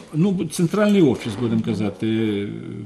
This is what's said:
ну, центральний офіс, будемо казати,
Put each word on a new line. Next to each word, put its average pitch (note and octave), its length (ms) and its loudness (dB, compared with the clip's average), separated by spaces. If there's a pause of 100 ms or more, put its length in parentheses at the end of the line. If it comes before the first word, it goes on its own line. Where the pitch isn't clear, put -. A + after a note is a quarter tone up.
(140)
ну, F3+ 380 0
центральний G3+ 500 2
офіс, A#2+ 380 2
будемо A2+ 220 0
казати, G#2+ 460 -2 (800)